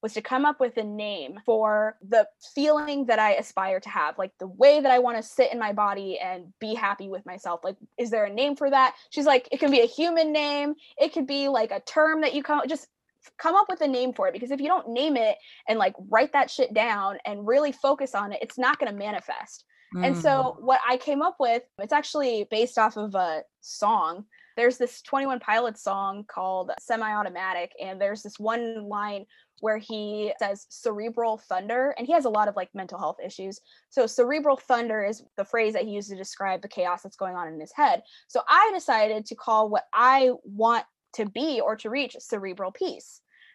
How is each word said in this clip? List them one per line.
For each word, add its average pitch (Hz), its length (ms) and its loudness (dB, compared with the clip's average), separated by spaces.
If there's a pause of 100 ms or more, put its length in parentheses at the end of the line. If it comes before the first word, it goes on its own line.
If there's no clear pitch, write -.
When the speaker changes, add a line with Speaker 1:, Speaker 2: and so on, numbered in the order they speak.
Speaker 1:
was 220 120 -6
to 214 80 -6
come 262 240 0
up 294 140 2
with 240 180 0
a 220 60 -2
name 208 600 -8
for 214 560 2
the 214 260 4 (280)
feeling 294 500 2
that 226 140 2
I 214 160 4
aspire 190 460 -2
to - 80 -16
have, 160 280 -2
like, 190 220 -6
the 185 80 -10
way 262 320 8
that 269 120 4
I 247 80 8
wanna 240 220 0
sit - 300 2
in 240 80 -4
my 214 140 -2
body 196 440 0
and 180 420 -8
be 214 140 -6
happy 202 360 -4
with 190 160 -10
myself. 180 380 -8
Like, 196 140 -6 (200)
is 240 120 -4
there 214 160 2
a 202 80 -6
name 277 220 0
for 277 140 0
that? 262 260 4 (160)
She's 285 160 -2
like, 254 240 4
"It 277 80 -4
can 294 100 4
be 269 120 6
a 233 40 6
human 320 460 0
name. 294 440 -2 (220)
It 302 160 2
could 285 140 -2
be, 277 220 -2
like, 226 220 0
a 196 100 -6
term 311 400 2
that 285 120 2
you 285 80 -2
come, 294 260 0
just 302 200 -6 (500)
come 330 180 0
up 415 140 6
with 359 120 -4
a 302 60 2
name 254 260 0
for - 140 0
it." 180 60 0
Because 240 180 -6
if 277 100 -4
you 285 60 -4
don't 320 220 0
name 269 280 0
it 220 200 2 (300)
and, 220 120 0
like, 196 160 2 (140)
write 233 240 4
that 277 180 4
shit - 220 0
down 208 520 0
and 208 220 -6
really 277 240 4
focus 277 440 -2
on 202 160 -4
it, 196 100 -6
it's - 160 -10
not 254 220 0
gonna 214 140 -4
manifest. 202 720 -10 (360)
And 180 160 2
so 202 360 2
Speaker 2:
Mm. - 60 -16
Speaker 1:
what 254 280 4
I 254 100 2
came 285 260 -2
up 359 160 -2
with, 240 240 2 (160)
it's 220 140 -4
actually 277 580 -2
based 220 260 0
off 214 200 2
of 208 180 -6
a 170 280 -2 (180)
song. 202 680 -2 (280)
There's 247 220 2
this 247 240 -4
Twenty-one 269 380 -4
Pilots 220 420 -2
song 196 440 -6
called 185 540 -6
Semi-Automatic, 190 1000 -4
and 190 180 -10
there's 202 240 -2
this 208 160 -18
one 226 500 -4
line 208 360 -6 (340)
where 214 200 -2
he 208 600 -6
says 202 300 -6
cerebral 226 680 -4
thunder, 226 580 -4
and 247 80 -8
he 294 80 0
has 311 120 4
a 233 40 2
lot 208 180 2
of, 208 80 -4
like, 185 200 -8
mental 190 240 -12
health 165 240 -4
issues. 190 360 -12 (300)
So 254 160 2
cerebral 277 520 2
thunder 233 460 -2
is 214 200 -4 (120)
the 196 100 -4
phrase 220 280 0
that 202 100 0
he 214 80 -6
used 202 200 -8
to 196 40 -10
describe 190 460 -6
the 208 60 -14
chaos 180 340 -4
that's 196 140 -20
going 185 200 -8
on 175 120 -8
in 160 120 -12
his 151 140 -14
head. 240 300 2 (240)
So 233 200 -2
I 392 260 6
decided 220 540 0
to 226 80 -12
call 220 340 2
what 208 240 0
I 254 380 6 (120)
want 220 420 0 (280)
to 214 120 -4
be 262 340 -2
or 220 180 0
to 214 120 -10
reach 262 300 -4
cerebral 196 520 -6
peace. - 500 -8 (340)